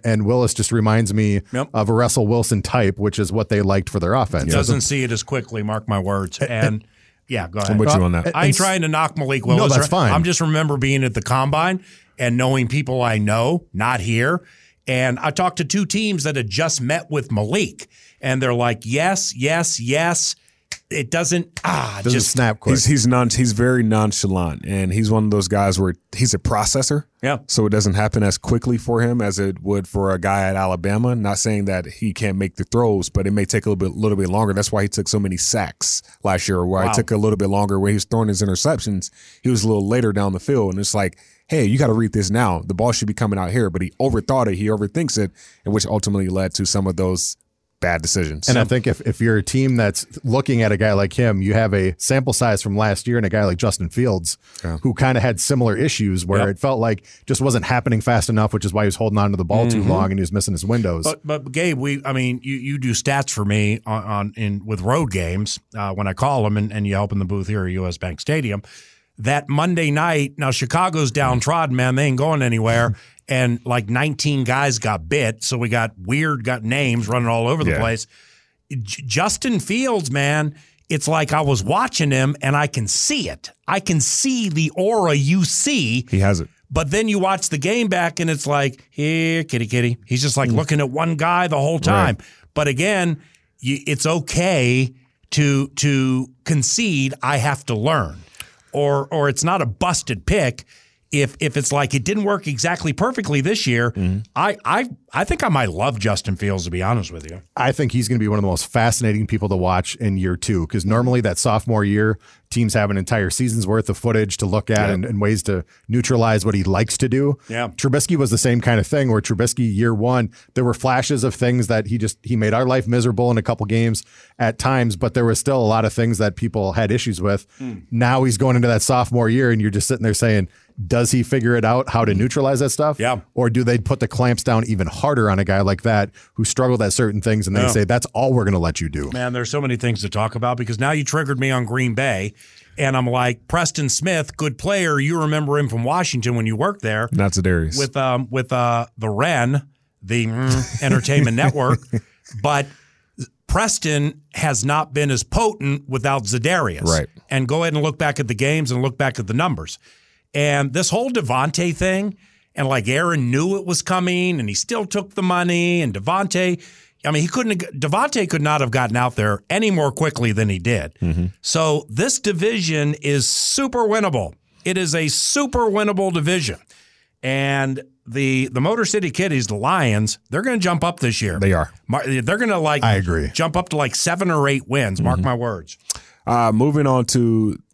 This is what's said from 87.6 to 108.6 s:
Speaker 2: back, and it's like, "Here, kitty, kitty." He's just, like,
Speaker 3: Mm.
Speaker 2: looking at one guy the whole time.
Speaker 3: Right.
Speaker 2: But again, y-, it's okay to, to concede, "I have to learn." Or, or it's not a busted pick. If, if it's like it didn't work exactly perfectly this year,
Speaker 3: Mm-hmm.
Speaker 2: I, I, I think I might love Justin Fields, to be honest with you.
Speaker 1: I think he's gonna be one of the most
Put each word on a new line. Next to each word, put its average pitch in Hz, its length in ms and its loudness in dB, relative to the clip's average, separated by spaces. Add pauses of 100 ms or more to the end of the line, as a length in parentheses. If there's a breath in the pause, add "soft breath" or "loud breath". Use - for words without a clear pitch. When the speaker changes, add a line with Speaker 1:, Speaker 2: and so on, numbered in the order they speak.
Speaker 2:
back, 175 320 -2
and 165 80 0
it's 151 180 -4
like, 143 440 -2
"Here, 160 520 -2
kitty, 117 240 -4
kitty." 120 380 0
He's 123 160 -2
just, 139 160 0
like, 139 120 2
Speaker 3:
Mm. 110 60 2
Speaker 2:
looking 147 240 2
at 139 100 0
one 160 260 -2
guy 175 340 2
the 151 80 0
whole 147 220 0
time. 190 400 2
Speaker 3:
Right. - 60 -20 (280 loud breath)
Speaker 2:
But 147 160 0
again, 170 480 0 (440 soft breath)
y-, 139 260 -2
it's 147 180 -2
okay 139 880 0 (380 soft breath)
to, 139 360 2
to 131 640 0 (160)
concede, 147 760 0
"I 139 180 0
have 139 260 -2
to 120 100 -4
learn." 104 440 0 (540 loud breath)
Or, 143 380 0
or 147 180 2
it's 135 140 -2
not 175 180 2
a 135 40 -2
busted 117 600 -2
pick. 165 400 0 (440 soft breath)
If, 139 300 -2
if 151 160 -2
it's 143 160 -2
like 143 220 0
it 135 100 0
didn't 202 220 -2
work 202 220 -2
exactly 156 440 -2
perfectly 151 480 -2
this 151 260 0
year, 120 260 2
Speaker 3:
Mm-hmm. 92 280 0 (160)
Speaker 2:
I, 196 300 0
I, 233 240 0 (240)
I 170 100 0
think 320 180 -2
I 262 60 0
might 135 240 2
love 110 280 -2
Justin 101 360 -2
Fields, 98 300 -2
to 87 40 -6
be 90 140 -4
honest 98 300 -2
with 78 180 -14
you. 92 100 -14 (140)
Speaker 1:
I 127 160 0
think 131 220 -2
he's 117 160 0
gonna 123 100 0
be 107 80 0
one 104 100 2
of 104 60 2
the 98 60 2
most 87 180 -2